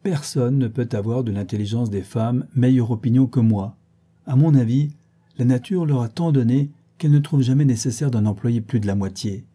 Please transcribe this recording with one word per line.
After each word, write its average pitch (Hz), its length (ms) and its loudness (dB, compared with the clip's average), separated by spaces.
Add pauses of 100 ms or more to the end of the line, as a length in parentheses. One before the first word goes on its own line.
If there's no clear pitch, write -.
personne 139 560 -2
ne 123 100 0
peut 113 240 -4
avoir 117 320 -2
de 110 80 -4
l'intelligence 104 560 -4
des 101 140 -4
femmes 120 520 -4
meilleure 127 360 2
opinion 123 360 2
que 123 140 -2
moi. 104 380 0 (480)
À 131 100 0
mon 151 180 4
avis, 131 360 2 (480)
la 120 80 0
nature 143 400 0
leur 135 160 0
a 113 80 -4
tant 170 200 -2
donné 135 400 2 (280)
qu'elle 151 140 2
ne 147 80 6
trouve 143 200 0
jamais 131 240 2
nécessaire 127 460 0
d'en 110 160 0
employer 117 340 -2
plus 110 200 -2
de 104 60 -4
la 98 80 -2
moitié. 98 600 -6